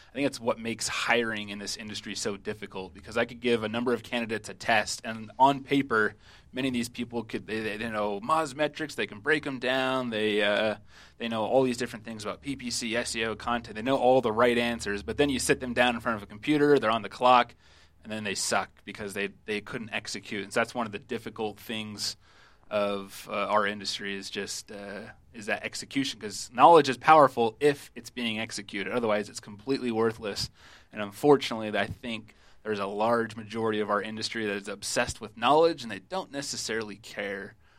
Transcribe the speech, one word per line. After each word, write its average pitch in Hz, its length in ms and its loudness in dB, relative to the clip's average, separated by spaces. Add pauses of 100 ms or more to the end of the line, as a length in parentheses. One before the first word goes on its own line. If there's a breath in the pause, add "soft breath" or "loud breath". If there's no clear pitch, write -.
I - 40 -20
think 139 140 0
it's 131 120 -4
what 113 200 -2
makes 113 300 -6
hiring 113 580 0
in 101 120 -10
this 101 180 -8
industry 107 360 -10
so 104 220 -4
difficult, 98 580 -10
because 104 220 -16
I 117 80 4
could 120 160 -6
give 117 240 2
a 107 60 -2
number 120 240 0
of 117 100 -2
candidates 113 460 -4
a 117 40 -14
test, - 520 0
and 113 340 -10
on 135 240 6
paper, 117 520 2 (360 soft breath)
many 131 160 -2
of 127 60 0
these 117 160 -2
people 120 340 -6
could, 104 240 -8
they, 110 140 -4
they, 107 160 -4
they 113 120 -6
know 104 300 -2
mos 147 340 0
metrics, 147 420 -4
they 107 120 -2
can 107 140 -14
break 151 260 2
'em 131 120 -4
down, 131 500 0
they, 107 340 2
uh, 104 320 2 (440 soft breath)
they 117 100 -6
know 110 160 -2
all 123 180 4
these 123 140 0
different 117 260 -6
things 113 220 -12
about 92 160 -8
P - 160 -8
P 120 120 -10
C, 117 280 -2
S 120 180 -2
E 113 80 -2
O, 110 100 -2
content, 117 440 -4
they 107 40 -6
know 135 160 2
all 127 220 6
the 117 140 2
right 120 240 6
answers, 113 460 -2
but 110 120 -6
then 147 140 4
you 131 100 0
sit 135 220 2
them 123 120 -6
down 123 220 4
in 110 60 -6
front 117 160 -2
of 101 60 -10
a 101 40 -16
computer, 143 520 4
they're 110 120 2
on 113 100 0
the 101 60 -8
clock, 123 480 6 (480 soft breath)
and 107 80 -12
then 107 140 -6
they 95 100 -2
suck 98 340 0 (140)
because 101 300 -10
they, 101 160 -2 (160)
they 104 160 -4
couldn't 113 320 -10
execute. 107 500 -8
And 98 80 -14
so - 80 0
that's 113 160 -2
one 120 100 -2
of 107 60 -8
the 104 80 -10
difficult 110 640 -8
things 107 560 -8 (520 soft breath)
of, 101 640 -4
uh, 101 140 -2
our 104 200 2
industry 101 520 -6
is 98 120 -10
just, - 440 -8
uh, 101 260 -12 (340)
is 113 120 -14
that 104 180 -4
execution, - 560 -6
'cause 104 340 -10
knowledge 143 360 10
is 120 80 -2
powerful 135 640 6
if 143 360 2
it's 117 140 -16
being 113 300 -4
executed. 104 520 -6
Otherwise, 110 380 0
it's - 100 -16
completely 120 520 -4
worthless. 110 580 -2 (420 soft breath)
And 107 100 -10
unfortunately, 110 760 2
I 101 80 2
think 110 500 -10 (280 soft breath)
there's 107 160 -4
a 98 80 -4
large 110 500 0
majority 110 420 -2
of 104 100 -2
our 101 120 2
industry 110 460 -6
that 101 80 -2
is 98 120 -8
obsessed - 540 -4
with 107 160 -14
knowledge, 147 460 4
and 113 80 -10
they 95 80 -10
don't 180 320 -8
necessarily 113 640 -6
care 101 580 -10 (240 soft breath)